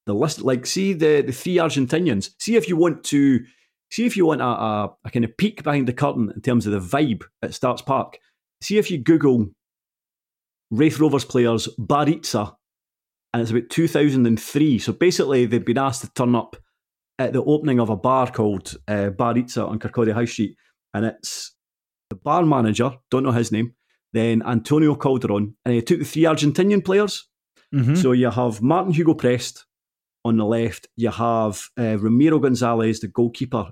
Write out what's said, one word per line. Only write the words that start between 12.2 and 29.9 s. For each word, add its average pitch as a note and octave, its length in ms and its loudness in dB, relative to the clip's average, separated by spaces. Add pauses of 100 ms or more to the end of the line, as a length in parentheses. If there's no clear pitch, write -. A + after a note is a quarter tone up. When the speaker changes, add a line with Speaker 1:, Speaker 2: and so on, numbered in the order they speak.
Speaker 1:
and A#2+ 80 -2
it's A2 100 -2
about A#2 180 -2
two D#3+ 200 0
thousand C#3+ 360 2
and A2+ 140 2
three. D3 400 0
So - 140 -4
basically, C#3+ 520 2
they've A2 200 -2
been A#2+ 120 0
asked C3+ 260 -2
to G#2+ 100 -16
turn B2 200 0
up - 220 -2 (600)
at C3 140 -2
the B2+ 140 -2
opening D3 340 2
of A2+ 100 0
a A2+ 60 -2
bar B2+ 340 0
called, G#2 460 -4 (140)
uh, G2+ 200 -2
Bar A#2 280 -2
Itza A#2+ 280 -4
on G#2+ 140 -6
Kirkcaldy A2 320 -2
High A#2 140 -2
Street, G#2+ 320 -6 (360)
and G#2 120 -2
it's - 500 -10 (540)
the A2 80 -12
bar D#3+ 280 0
manager, A#2+ 460 2 (180)
don't B2+ 140 0
know C3+ 80 0
his A#2 220 0
name, A#2 200 -2 (380)
then A#2 340 0
Antonio C#3+ 500 2
Calderon, A2 680 -2
and B2 100 0
he A#2 80 2
took E3 180 0
the D#3 40 -4
three D#3 200 -2
Argentinian E3 600 2
players. G3 460 -2 (440)
Speaker 2:
Mm-hmm. C3+ 220 2
Speaker 1:
So E3 160 4
you B2 180 4
have A2+ 320 -2
Martin F3 300 2
Hugo D#3+ 220 4
Prest B2+ 520 -2 (600)